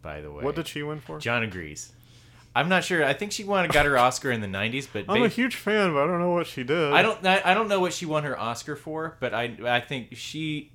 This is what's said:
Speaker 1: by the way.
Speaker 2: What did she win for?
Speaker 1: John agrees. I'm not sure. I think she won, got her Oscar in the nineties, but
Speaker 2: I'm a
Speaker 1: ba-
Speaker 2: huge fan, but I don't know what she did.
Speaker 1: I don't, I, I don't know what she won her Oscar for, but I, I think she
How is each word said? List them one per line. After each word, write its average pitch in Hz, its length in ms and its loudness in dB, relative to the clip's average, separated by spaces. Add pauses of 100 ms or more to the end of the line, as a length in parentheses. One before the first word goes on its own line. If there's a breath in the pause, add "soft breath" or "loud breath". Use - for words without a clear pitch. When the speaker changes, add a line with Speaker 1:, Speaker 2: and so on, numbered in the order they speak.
Speaker 1:
by 76 180 -10
the 76 100 -12
way. 73 120 -12
Speaker 2:
What 143 120 -2
did 160 120 -6
she 147 160 -8
win 151 160 -8
for? 156 200 -14
Speaker 1:
John 117 220 0
agrees. 90 500 -8 (640 soft breath)
I'm 147 120 2
not 185 160 4
sure. 170 180 2
I 139 100 4
think 208 200 -6
she 220 100 -8
won, 190 240 0
got 151 180 6
her 143 120 4
Oscar 127 340 4
in 117 80 0
the 104 80 -4
nineties, 113 400 -4
but - 220 -6
Speaker 2:
I'm 202 80 2
a 247 40 4
Speaker 1:
ba- 233 60 4
Speaker 2:
huge 240 300 -2
fan, 208 360 2
but 143 100 4
I 151 40 2
don't 175 140 0
know 175 100 2
what 175 160 0
she - 160 -8
did. 147 300 2
Speaker 1:
I 165 80 8
don't, 202 240 2
I, 190 180 4
I 180 100 6
don't 220 140 2
know 202 140 2
what 180 100 0
she 170 140 -8
won 151 180 -2
her 135 160 -6
Oscar 117 380 -6
for, 160 420 -8
but 123 140 -2
I, 117 320 -2
I 120 160 2
think 123 340 -10
she 151 600 -8